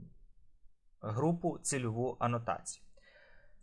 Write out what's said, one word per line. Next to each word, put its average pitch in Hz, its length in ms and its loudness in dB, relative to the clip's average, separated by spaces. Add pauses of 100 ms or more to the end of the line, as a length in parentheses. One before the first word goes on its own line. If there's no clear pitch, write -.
(1000)
групу 147 600 2
цільову 120 580 0
анотацію. 117 640 0 (800)